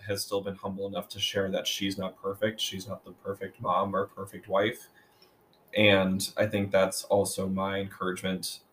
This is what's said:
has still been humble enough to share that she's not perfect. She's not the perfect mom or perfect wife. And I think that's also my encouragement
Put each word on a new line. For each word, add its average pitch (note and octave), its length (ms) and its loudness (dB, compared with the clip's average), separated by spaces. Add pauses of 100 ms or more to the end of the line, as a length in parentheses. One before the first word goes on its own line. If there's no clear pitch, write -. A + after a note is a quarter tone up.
has G2+ 160 -4
still G2+ 180 -2
been F#2+ 140 -6
humble G2 320 -8
enough G2 220 -8
to - 100 -12
share G2 320 0
that F2+ 160 -2
she's G2 320 -2
not F#2 240 -6
perfect. G#2+ 380 -2
She's F#2+ 260 -4
not F#2+ 180 -10
the G2 80 -18
perfect G2 480 -10
mom G2 360 2
or G2 100 2
perfect - 420 -12
wife. G2+ 400 2 (880)
And F#2+ 600 6
I G#2 100 4
think G2+ 240 -2
that's F#2+ 340 4
also F#2+ 440 2
my G2 320 -2
encouragement F#2 800 -4 (120)